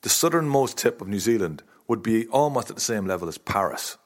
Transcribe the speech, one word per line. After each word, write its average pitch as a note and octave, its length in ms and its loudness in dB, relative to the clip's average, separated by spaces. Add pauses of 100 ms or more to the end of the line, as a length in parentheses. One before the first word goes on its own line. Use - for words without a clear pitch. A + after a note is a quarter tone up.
the A2+ 60 -6
southernmost D3+ 680 2
tip - 240 0
of F#2 60 -10
New G2 140 -2
Zealand F#2 420 0 (240)
would A#2 160 -2
be A2+ 240 2
almost C3+ 420 0
at - 80 -12
the - 60 -6
same G#2+ 240 -2
level F2+ 220 -2
as D#2 100 -10
Paris. - 680 -2